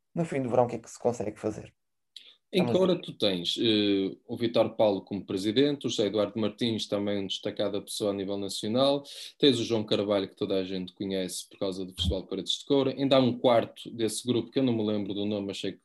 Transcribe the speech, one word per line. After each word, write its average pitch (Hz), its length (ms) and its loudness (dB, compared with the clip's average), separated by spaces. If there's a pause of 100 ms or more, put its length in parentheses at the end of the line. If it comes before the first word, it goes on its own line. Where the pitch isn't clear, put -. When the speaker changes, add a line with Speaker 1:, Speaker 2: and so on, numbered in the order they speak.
(140)
Speaker 1:
no 170 100 -2
fim 156 180 -4
do 123 80 -2
verão, 123 140 6
o 120 40 -4
que 120 80 -6
é - 20 -6
que - 120 -14
se - 80 -18
consegue 110 420 -2
fazer. 110 320 -6 (800)
Speaker 2:
Em 202 60 2
Speaker 1:
Vamos 123 140 2
ver. 175 60 4
Speaker 2:
Coura 185 220 2
tu - 140 -12
tens, 92 440 -2
eh, 101 560 2 (120)
o 120 100 -8
Vítor 113 400 0
Paulo 104 240 4
como 95 240 -8
presidente, 113 640 0
o - 20 -2
José 120 160 0
Eduardo 101 340 0
Martins 107 480 -2
também 101 340 -2
um 98 60 -6
destacada 101 540 -4
pessoa 104 300 -4
a 98 40 -2
nível 98 220 -4
nacional, 120 680 0 (360)
tens 131 200 6
o 113 60 0
João 110 180 0
Carvalho 101 460 0
que - 80 -18
toda 98 240 -2
a 95 40 -2
gente 92 280 -6
conhece 95 560 -6
por - 100 -20
causa 95 280 -4
do 92 80 -14
Festival 95 300 -2
de - 40 -20
Paredes 95 300 -4
de - 80 -16
Coura, 135 240 4
ainda 135 260 2
há 135 40 8
um 120 180 4
quarto - 520 2
desse 113 360 -2
grupo 117 240 0
que - 80 0
eu 135 40 2
não 127 120 4
me 113 100 0
lembro 104 300 0
do 101 100 -2
nome, 101 260 -2
achei 95 340 -6